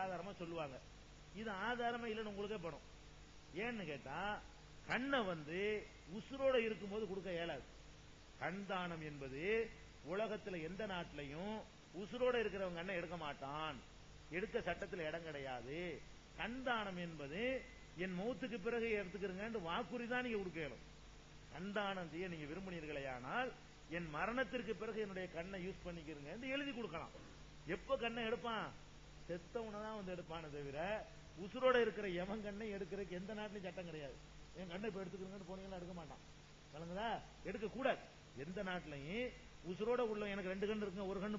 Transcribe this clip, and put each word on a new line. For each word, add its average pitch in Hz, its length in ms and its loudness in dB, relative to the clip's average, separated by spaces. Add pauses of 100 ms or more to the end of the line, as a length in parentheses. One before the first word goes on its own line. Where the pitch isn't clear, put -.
ஆதாரமா 190 380 0
சொல்லுவாங்க. 160 360 -2 (640)
இது 226 100 0 (180)
ஆதாரமா 240 400 2
இல்லைன்னு 214 240 0
உங்களுக்கே 202 300 0
படும். 151 240 -4 (760)
ஏன்னு 226 280 0
கேட்டா, 139 300 -2 (680)
கண்ணை 254 320 6 (120)
வந்து 160 280 0 (580)
உசுரோட 262 380 6 (100)
இருக்கும்போது 214 440 0
கொடுக்க 190 260 0
இயலாது. 165 280 2 (800)
கண் 180 280 2
தானம் 175 400 2
என்பது 139 340 -2 (680)
உலகத்துல 202 560 2
எந்த 196 180 -2
நாட்டிலையும் 170 680 -2 (480)
உசுரோட 247 400 6
இருக்கிறவங்க 185 380 2
கண்ணை 190 200 0
எடுக்க 175 160 -2
மாட்டான், 147 600 0 (640)
எடுக்க 208 180 0 (100)
சட்டத்துல 175 420 0
இடம் 165 200 -2
கிடையாது. 135 500 -2 (600)
கண் 233 280 0
தானம் 202 380 4
என்பது 160 360 -2 (600)
என் 185 160 2
மௌத்துக்கு 233 480 0
பிறகு 233 200 4 (120)
எடுத்துக்கிறீங்கன்னு 196 720 0
வாக்குறுதி 226 420 2
தான் 247 160 4
நீங்க 226 140 4
கொடுக்க 165 200 -2
இயலும். 127 240 -2 (720)
கண் 185 220 -2
தானம் 190 360 2
செய்ய 180 160 -2
நீங்க 156 220 -4
விரும்புனீர்களேயானால், 156 1000 -2 (460)
என் 175 100 2 (100)
மரணத்திற்கு 220 560 2 (100)
பிறகு 220 220 -2
என்னுடைய 185 300 -2
கண்ணை 185 300 -2
யூஸ் 185 220 -4
பண்ணிக்கிறீங்க 151 480 -6
என்று 262 200 -2
எழுதி 277 180 2
கொடுக்கலாம். 170 400 -2 (640)
எப்ப 269 300 2
கண்ணை 233 240 2
எடுப்பான்? 220 400 2 (580)
செத்தவனை 208 600 -2
தான் 220 120 -2
வந்து 185 160 -2
எடுப்பானே 160 400 -4
தவிர, 143 240 -2 (640)
உசுரோட 254 400 8
இருக்கிற 208 220 2 (160)
எவன் 214 240 0
கண்ணை 208 200 -2 (100)
எடுக்கிறதுக்கு 185 440 -2
எந்த 202 180 -4
நாட்டிலும் 208 280 -4
சட்டம் 175 240 -4
கிடையாது. 143 260 -4 (400)
என் 180 160 -4
கண்ணை 202 160 0
இப்ப 190 140 -2
எடுத்துக்கிறீங்கன்னு 190 480 -6
போனீங்கன்னா 190 300 -4
எடுக்க 175 180 -6
மாட்டான். 135 240 -8 (500)
வழங்குதா? 175 360 -2 (400)
எடுக்க 208 180 0 (100)
கூடாது. 247 260 6 (420)
எந்த 185 240 -2
நாட்டிலையும் 170 580 0 (440)
உசுரோட 233 320 4 (100)
உள்ள 208 100 2 (120)
எனக்கு 185 180 0
ரெண்டு 202 160 4
கண்ணு 214 160 4
இருக்குங்க, 190 280 0
ஒரு 196 120 2
கண்ணு 208 140 2